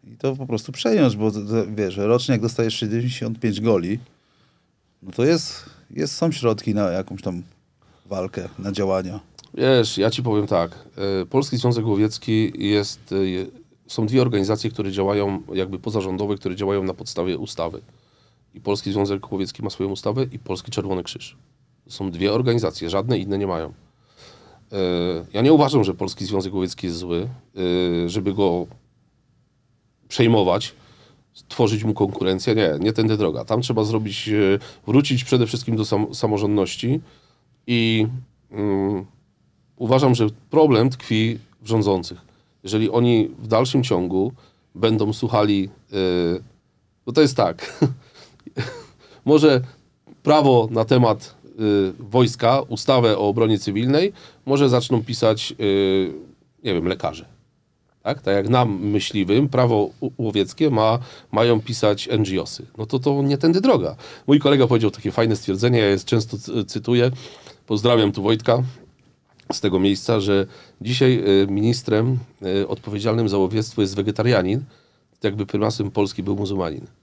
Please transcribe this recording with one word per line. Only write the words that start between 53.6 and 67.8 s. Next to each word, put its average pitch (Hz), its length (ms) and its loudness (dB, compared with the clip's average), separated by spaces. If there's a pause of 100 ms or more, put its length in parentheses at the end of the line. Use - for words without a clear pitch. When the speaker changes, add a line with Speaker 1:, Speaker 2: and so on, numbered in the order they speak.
Speaker 2:
może 139 240 4
zaczną 120 340 2
pisać, 113 480 0
e, 95 1120 -2
nie 107 100 -2
wiem, 85 140 0
lekarze. 82 380 -4 (800)
Tak? 143 180 -6
Tak 98 140 0
jak 98 140 0
nam, 120 300 2
myśliwym, 104 720 0
prawo 120 400 2 (100)
u-, 127 180 -6
łowieckie 107 520 -2
ma, 110 300 2 (320)
mają 113 300 4
pisać 107 500 0
N 107 120 2
G 95 180 -2
O - 40 -6
sy. - 200 -14 (120)
No 110 80 -8
to, 131 140 -2
to 139 240 0
nie 139 140 0
tędy 170 240 2
droga. 135 340 2 (320)
Mój 143 120 6
kolega 139 280 4
powiedział 110 240 2
takie - 200 -8
fajne 113 240 2
stwierdzenie, 113 440 0
ja 107 60 4
je 98 140 4
często 110 380 -2
cy-, 110 280 -6
cytuję. 120 460 0 (560)
Pozdrawiam 110 440 4